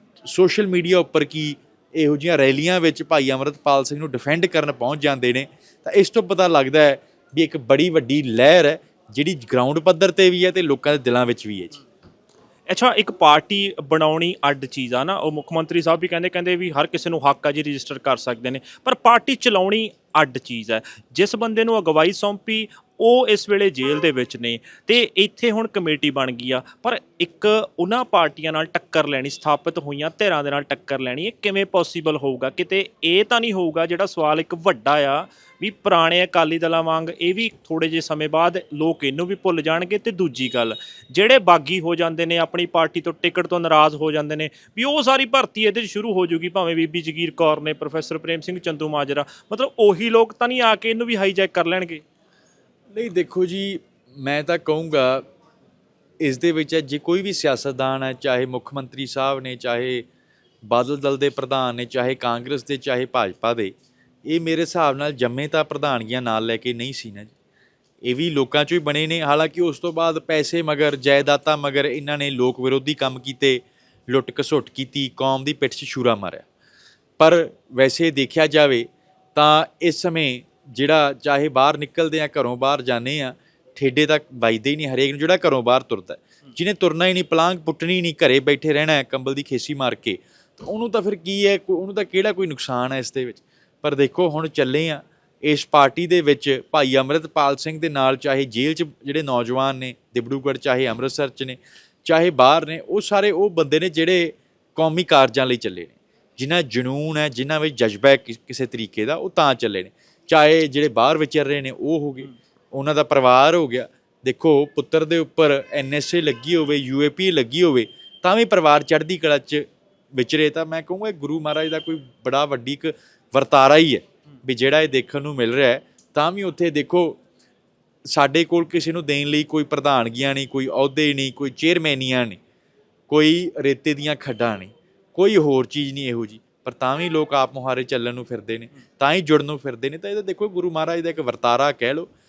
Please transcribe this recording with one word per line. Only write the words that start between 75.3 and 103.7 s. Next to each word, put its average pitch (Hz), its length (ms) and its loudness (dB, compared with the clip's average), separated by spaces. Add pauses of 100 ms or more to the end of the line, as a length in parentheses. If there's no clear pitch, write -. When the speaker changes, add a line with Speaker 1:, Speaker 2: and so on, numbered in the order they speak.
Speaker 1:
ਦੀ 147 100 -4
ਪਿੱਠ 139 180 -4
'ਚ - 140 -14
ਛੁਰਾ 120 300 0
ਮਾਰਿਆ। 98 260 -12 (760)
ਪਰ 160 320 6 (240)
ਵੈਸੇ 135 380 2
ਦੇਖਿਆ 139 360 0
ਜਾਵੇ 139 380 4 (500)
ਤਾਂ 151 300 4 (160)
ਇਸ 160 200 0
ਸਮੇਂ 156 460 -4 (200)
ਜਿਹੜਾ 143 440 2
ਚਾਹੇ 143 360 0
ਬਾਹਰ 139 280 2
ਨਿਕਲਦੇ 156 440 -2
ਆ, 151 60 -4
ਘਰੋਂ 123 300 -4
ਬਾਹਰ 135 240 0
ਜਾਂਦੇ 127 400 -4
ਆ, 131 140 -8 (400)
ਠੇਡੇ 135 300 2
ਤੱਕ 151 280 0
ਵੱਜਦੇ 113 380 0
ਹੀ 147 40 0
ਨਹੀਂ 151 120 -6
ਹਰੇਕ 135 220 0
ਨੂੰ, 143 100 -8
ਜਿਹੜਾ 165 180 2
ਘਰੋਂ 139 260 0
ਬਾਹਰ 123 180 4
ਤੁਰਦਾ 98 320 -8
ਹੈ। - 60 -16 (260)
Speaker 2:
ਹੂੰ। 131 100 -20
Speaker 1:
ਜਿਹਨੇ 180 180 -4
ਤੁਰਨਾ 170 340 0
ਹੀ 185 60 2
ਨਹੀਂ, 180 100 -2
ਪਲਾਂਘ 170 340 0
ਪੁੱਟਣੀ 165 440 -4
ਨਹੀਂ, 170 120 -4
ਘਰੇ 135 260 4
ਬੈਠੇ 147 340 0
ਰਹਿਣਾ 151 200 2
ਹੈ 139 100 2
ਕੰਬਲ 131 300 -6
ਦੀ 139 100 -6
ਖੇਸੀ 139 300 -6
ਮਾਰ 131 220 -2
ਕੇ, 98 220 -6 (400)
ਤਾਂ - 100 -18
ਉਹਨੂੰ 220 240 -6
ਤਾਂ 214 100 0
ਫਿਰ 202 140 -4
ਕੀ 196 320 -2
ਹੈ, 196 100 2
ਕੋ-, 185 200 -2
ਉਹਨੂੰ 190 180 -6
ਤਾਂ 202 100 -4
ਕਿਹੜਾ 202 260 -2
ਕੋਈ 185 160 -4
ਨੁਕਸਾਨ 131 440 -4
ਹੈ 135 60 -6
ਇਸ 123 140 -8
ਦੇ 131 140 -6
ਵਿੱਚ? 117 120 -14 (440)
ਪਰ 147 140 -2
ਦੇਖੋ, 143 340 2
ਹੁਣ 156 180 -4
ਚੱਲੇ 147 420 -2
ਆ 147 140 -8 (380)
ਇਸ 147 260 0
ਪਾਰਟੀ 147 400 4
ਦੇ 175 140 2
ਵਿੱਚ, 139 400 0 (100)
ਭਾਈ 135 240 0
ਅੰਮ੍ਰਿਤਪਾਲ 143 600 0
ਸਿੰਘ 156 240 -10
ਦੇ 165 100 -4
ਨਾਲ 135 280 0
ਚਾਹੇ 139 260 -2
ਜੇਲ੍ਹ 131 320 -2
'ਚ 165 100 -4 (200)
ਜਿਹੜੇ 143 160 -4
ਨੌਜਵਾਨ 131 540 -2
ਨੇ, 127 200 -12 (180)
ਦਿਬੜੂਗੜ੍ਹ 127 460 -4
ਚਾਹੇ 131 280 -2
ਅੰਮ੍ਰਿਤਸਰ 131 420 -4
'ਚ 127 140 -12
ਨੇ, 131 140 -12 (460)
ਚਾਹੇ 165 260 2
ਬਾਹਰ 147 360 4
ਨੇ, 156 140 -10
ਉਹ - 220 -4
ਸਾਰੇ 202 300 0
ਉਹ 190 180 0
ਬੰਦੇ 160 300 0